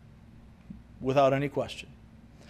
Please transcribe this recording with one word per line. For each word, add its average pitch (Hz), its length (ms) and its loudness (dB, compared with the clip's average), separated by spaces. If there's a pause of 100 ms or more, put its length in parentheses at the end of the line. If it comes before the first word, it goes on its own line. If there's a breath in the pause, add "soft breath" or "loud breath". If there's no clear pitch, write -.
(1000)
without 135 320 4
any 139 160 -2
question. - 400 -8 (600 loud breath)